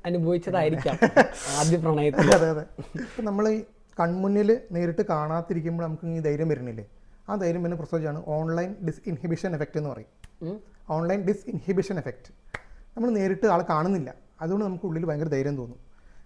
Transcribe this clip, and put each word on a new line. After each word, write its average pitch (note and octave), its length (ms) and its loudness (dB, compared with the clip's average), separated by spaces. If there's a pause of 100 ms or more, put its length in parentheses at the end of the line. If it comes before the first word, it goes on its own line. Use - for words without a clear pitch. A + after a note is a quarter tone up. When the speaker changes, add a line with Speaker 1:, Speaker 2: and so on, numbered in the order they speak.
Speaker 1:
അനുഭവിച്ചതായിരിക്കാം E3+ 960 0
Speaker 2:
<laughs> - 580 4
Speaker 1:
ആദ്യ D#3+ 180 4
പ്രണയത്തിൽ. D3+ 560 4
Speaker 2:
അതെ, E3 160 6
അതെ. D3+ 160 -2 (300)
ഇപ്പം A#3 300 -8
നമ്മൾ G#3 240 2
ഈ A3 140 0 (360)
കൺമുന്നിൽ G3 640 2 (100)
നേരിട്ട് E3+ 380 0
കാണാതിരിക്കുമ്പോൾ E3 760 -2
നമുക്ക് D#3+ 240 -6
ഈ E3 120 -4
ധൈര്യം D#3 300 0
വരുന്നില്ലേ? B2 360 -4 (440)
ആ G3+ 60 -4
ധൈര്യം F3 280 0
വരുന്ന E3+ 120 -2
പ്രോസസ്സാണ് D#3 520 -4
ഓൺലൈൻ E3 480 -2 (120)
ഡിസ്ഇൻഹിബിഷൻ E3+ 680 -4
എഫക്റ്റ് D3 220 -4
എന്ന് D3+ 120 -4
പറയും. A2 180 -12 (400)
Speaker 1:
ഉം. G#3 120 -8 (300)
Speaker 2:
ഓൺലൈൻ E3+ 320 0
ഡിസ്ഇൻഹിബിഷൻ F#3+ 760 -2
എഫക്റ്റ്. - 460 -10 (520)
നമ്മൾ A#3 140 0
നേരിട്ട് G3 360 2
ആളെ F3+ 240 4
കാണുന്നില്ല, D#3+ 440 0 (280)
അതുകൊണ്ട് F#3+ 240 -2
നമുക്ക് F#3 200 -4
ഉള്ളിൽ E3 200 -4
ഭയങ്കര D#3 220 -2
ധൈര്യം C#3+ 300 0
തോന്നും. A#2+ 200 -10 (480)